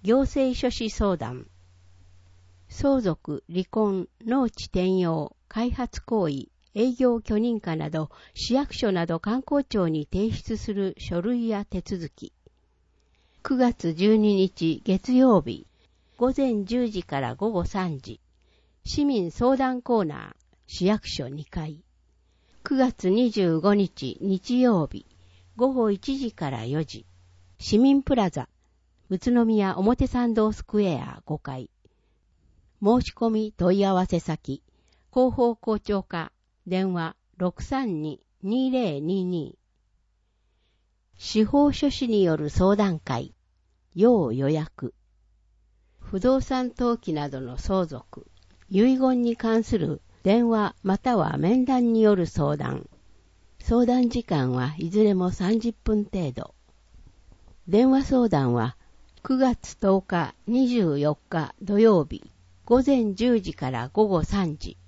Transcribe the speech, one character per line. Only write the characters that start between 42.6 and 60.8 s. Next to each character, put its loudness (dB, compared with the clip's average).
談 0
会、 -8
要 4
予 0
約。 -4
不 -8
動 2
産 -4
登 -2
記 -6
な -4
ど -10
の -10
相 -2
続、 -16
遺 4
言 2
に 0
関 0
す -2
る -4
電 4
話 0
ま 0
た 0
は 0
面 2
談 2
に 4
よ 6
る 0
相 -2
談。 -6
相 2
談 2
時 -4
間 0
は -2
い -6
ず 4
れ 6
も 0
三 0
十 -4
分 -2
程 -4
度。 -14
電 4
話 4
相 2
談 2
は -2
九 -2
月 0
十 2
日、 -4
二 2
十 2